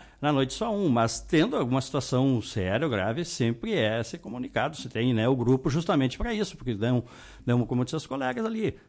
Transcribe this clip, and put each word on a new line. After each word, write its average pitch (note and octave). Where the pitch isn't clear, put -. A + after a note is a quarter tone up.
na C#3+
noite C3+
só A3+
um, G3+
mas A#2
tendo F3+
alguma C3
situação C3
séria G#2+
ou D3
grave, A2+
sempre A#2+
é A#2
ser E3
comunicado, B2
se B2
tem, A#2+
né, A2
o C3
grupo C3
justamente C#3+
pra A#3
isso, G#3
porque A#2+
não, A#2
não, A#2+
como B2
eu B2+
disse -
aos D#3+
colegas B3+
ali, A3